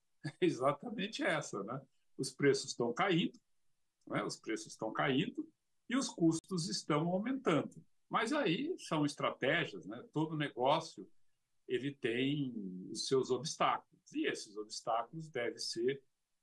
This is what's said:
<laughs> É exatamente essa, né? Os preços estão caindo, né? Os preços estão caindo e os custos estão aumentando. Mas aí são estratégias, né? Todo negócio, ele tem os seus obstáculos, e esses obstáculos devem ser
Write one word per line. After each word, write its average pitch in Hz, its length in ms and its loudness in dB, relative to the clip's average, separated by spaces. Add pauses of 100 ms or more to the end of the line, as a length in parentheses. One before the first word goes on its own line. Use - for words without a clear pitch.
(240)
<laughs> 151 180 -8
É 185 60 4
exatamente 165 760 0
essa, 147 400 -2
né? 120 180 -6 (380)
Os 131 140 -4
preços 139 380 4
estão 117 220 0
caindo, 180 460 2 (680)
né? 104 180 -2
Os - 120 -6
preços - 360 -6
estão 110 180 -6
caindo 151 560 0 (420)
e 240 80 0
os 277 120 0
custos 165 600 2
estão 160 400 0
aumentando. 202 640 2 (380)
Mas 233 240 0
aí 277 460 2
são 156 260 0
estratégias, 131 840 0
né? 113 160 -10 (100)
Todo 160 240 0
negócio, 143 720 0 (600)
ele 131 260 -2
tem 131 580 0 (380)
os - 160 -6
seus 131 240 2
obstáculos, - 840 -2
e 302 140 -2
esses - 300 -6
obstáculos 117 720 -4
devem - 300 -4
ser 127 440 -2 (400)